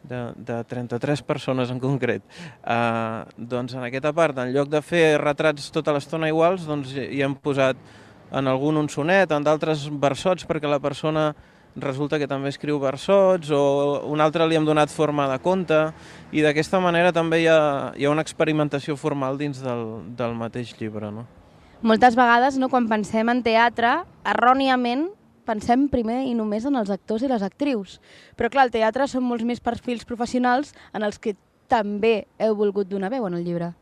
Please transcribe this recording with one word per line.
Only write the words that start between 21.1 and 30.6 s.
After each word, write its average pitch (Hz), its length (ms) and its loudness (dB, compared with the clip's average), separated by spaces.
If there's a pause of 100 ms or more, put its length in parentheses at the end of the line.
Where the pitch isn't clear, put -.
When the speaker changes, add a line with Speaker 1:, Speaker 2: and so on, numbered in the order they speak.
Speaker 1:
no? 110 160 -12 (580)
Speaker 2:
Moltes 226 320 6
vegades, 247 400 4
no, 262 160 0
quan 247 160 2
pensem 220 400 0
en 247 160 0
teatre, 233 460 4 (340)
erròniament 254 880 2 (340)
pensem 240 480 2
primer 240 380 0
i 240 80 -2
només 214 260 -2
en 277 160 0
els 202 140 -2
actors 214 320 -4
i - 20 0
les 240 160 0
actrius. 214 540 -4 (420)
Però, 233 140 0
clar, 262 160 4
el - 20 -20
teatre 220 400 2
són 254 160 -2
molts 240 160 -4
més 240 160 -4
perfils 233 480 -6
professionals 247 640 -2 (240)